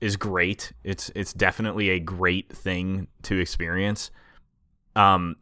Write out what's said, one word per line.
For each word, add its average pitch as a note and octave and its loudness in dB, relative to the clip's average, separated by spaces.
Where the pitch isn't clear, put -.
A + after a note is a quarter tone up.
is G2+ -2
great. F#2 -2
It's, - -6
it's G2 -6
definitely G2+ 0
a F2+ 2
great F2+ 0
thing F#2 -4
to F#2+ 0
experience. F2+ -2
Um, F#2+ 6